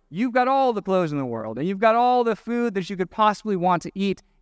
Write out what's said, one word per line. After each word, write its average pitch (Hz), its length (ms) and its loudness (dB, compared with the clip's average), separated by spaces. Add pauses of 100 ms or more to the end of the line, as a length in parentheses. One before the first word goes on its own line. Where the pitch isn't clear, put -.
you've 226 240 -2
got 247 140 2
all 269 260 2
the 202 80 -4
clothes 185 300 0
in 147 60 -4
the 135 80 -4
world, 113 340 -6
and 156 80 -2
you've 196 120 -4
got 220 160 4
all 247 280 4
the 226 120 0
food 233 380 -4
that 185 160 -4
you 202 80 -8
could 180 140 -4
possibly 214 440 0
want 175 280 0
to - 100 -10
eat, 196 300 -4 (180)